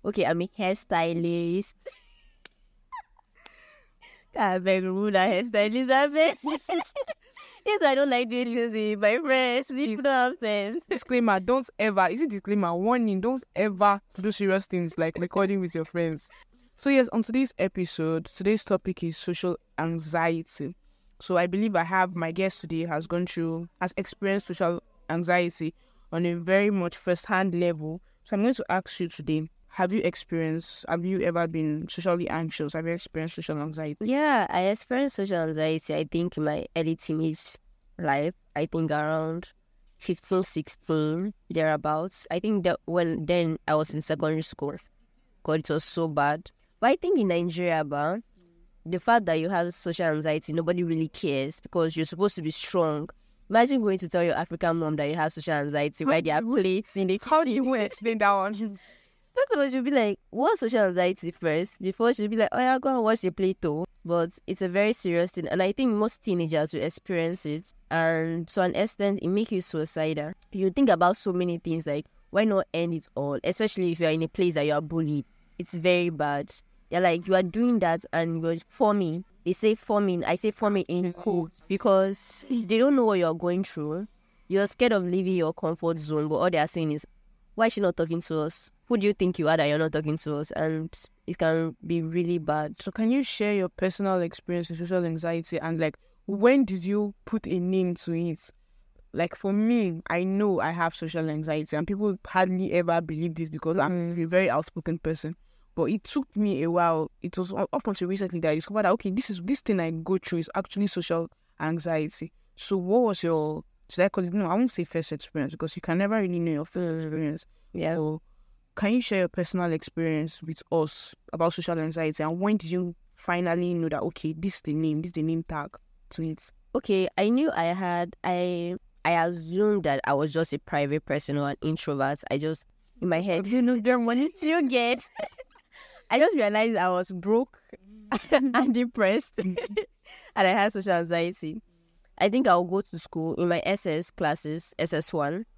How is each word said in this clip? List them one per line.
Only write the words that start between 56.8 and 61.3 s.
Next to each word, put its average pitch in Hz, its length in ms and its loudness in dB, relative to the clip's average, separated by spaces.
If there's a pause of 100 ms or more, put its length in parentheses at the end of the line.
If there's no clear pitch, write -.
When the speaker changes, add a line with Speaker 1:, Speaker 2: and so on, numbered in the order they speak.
Speaker 1:
in 190 120 0
the 190 160 0
Speaker 2:
How 311 200 4
do 254 80 0
you 247 120 0
Speaker 1:
kitchen. 262 120 0
Speaker 2:
even 214 100 0
explain 220 340 -4
that 202 120 6
one? 202 480 -2 (560)
Speaker 1:
First 523 160 2
of 311 80 2
all, 277 100 4
she'll 254 140 0
be 277 80 0
like, 220 280 2 (120)
"What's 311 300 2
social 226 240 4
anxiety?" 180 460 0